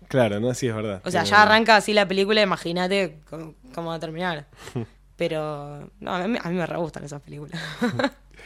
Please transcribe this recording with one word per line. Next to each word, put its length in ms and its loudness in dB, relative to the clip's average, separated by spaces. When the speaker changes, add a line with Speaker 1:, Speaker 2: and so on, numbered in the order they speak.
Speaker 1:
Claro, 300 2
no, 140 -2
sí, 140 -4
es 80 -2
verdad. 300 -6
Speaker 2:
O 40 -4
sea, 140 0
Speaker 1:
Sí, 60 -2
Speaker 2:
ya 80 4
Speaker 1:
es 20 10
verdad. 40 12
Speaker 2:
arranca 240 6
así 160 2
la 140 4
película, 360 2
imagínate 720 -2
cómo, 260 -14
cómo 160 -8
va 60 -6
a 40 -8
terminar. 460 -6
Speaker 1:
<laughs> 400 -10
Speaker 2:
Pero, 720 -6
no, 140 -8
a 140 -4
mí, 140 -2
a 80 -6
mí 60 -2
me 120 -2
re 100 -6
gustan 260 -6
esas 180 -14
películas. 380 -14
<laughs> 300 -2